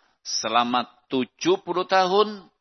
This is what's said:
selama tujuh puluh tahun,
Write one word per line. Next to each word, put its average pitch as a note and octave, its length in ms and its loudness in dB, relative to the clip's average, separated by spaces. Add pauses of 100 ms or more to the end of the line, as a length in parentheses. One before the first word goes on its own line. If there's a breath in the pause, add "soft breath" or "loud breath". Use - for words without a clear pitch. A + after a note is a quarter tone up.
(260)
selama A#2+ 640 -2 (160)
tujuh D3+ 560 -2
puluh F3 240 -4
tahun, F#3+ 640 0 (120)